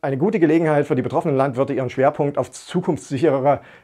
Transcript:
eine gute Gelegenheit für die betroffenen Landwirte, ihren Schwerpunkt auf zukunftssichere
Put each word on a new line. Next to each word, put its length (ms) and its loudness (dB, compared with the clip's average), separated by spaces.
eine 160 -2
gute 220 0
Gelegenheit 480 2
für 80 0
die 60 -2
betroffenen 340 -2
Landwirte, 360 0
ihren 180 -2
Schwerpunkt 480 0
auf 120 -4
zukunftssichere 1120 -2